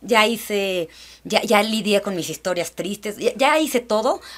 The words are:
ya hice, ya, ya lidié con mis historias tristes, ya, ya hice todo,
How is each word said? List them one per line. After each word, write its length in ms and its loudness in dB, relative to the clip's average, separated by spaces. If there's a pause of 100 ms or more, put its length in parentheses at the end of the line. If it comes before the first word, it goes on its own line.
ya 260 4
hice, 600 -2 (360)
ya, 180 0
ya 200 4
lidié 400 0
con 140 -4
mis 140 -4
historias 420 -4
tristes, 460 -8
ya, 180 0
ya 240 4
hice 200 0
todo, 400 0 (180)